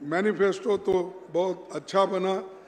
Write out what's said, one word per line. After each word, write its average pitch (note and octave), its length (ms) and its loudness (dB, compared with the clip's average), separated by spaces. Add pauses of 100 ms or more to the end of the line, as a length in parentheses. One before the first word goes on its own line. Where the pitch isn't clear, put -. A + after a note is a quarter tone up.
manifesto F#3+ 760 2
तो F#3 520 -2
बहुत F3 420 -2
अच्छा F#3+ 340 2
बना F#3+ 380 -2 (240)